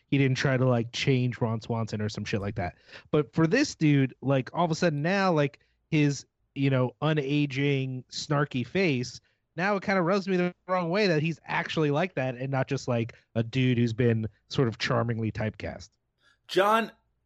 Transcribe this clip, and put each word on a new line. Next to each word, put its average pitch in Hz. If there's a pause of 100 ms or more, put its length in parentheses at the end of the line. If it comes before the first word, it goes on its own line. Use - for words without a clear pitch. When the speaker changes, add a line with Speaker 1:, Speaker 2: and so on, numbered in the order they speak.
Speaker 1:
he 139
didn't 131
try 131
to, 127
like, 120
change 127
Ron 113
Swanson 113
or 107
some 107
shit 104
like 104
that. 87 (360)
But 151
for 165
this 254
dude, 143
like, 131
all 165
of 160
a 160
sudden 151
now, 190
like, 147 (300)
his, 147 (300)
you 139
know, 127
unaging, 139
snarky 143
face, 139 (360)
now 196
it 185
kinda 196
rubs 185
me 185
the 180 (140)
wrong 180
way 208
that 156
he's 165
actually 156
like 165
that 131
and 131
not 131
just, 135
like, 117 (200)
a 117
dude 123
who's 120
been 110 (200)
sort 135
of 107
charmingly 117
typecast. - (600)
Speaker 2:
John, 214 (340)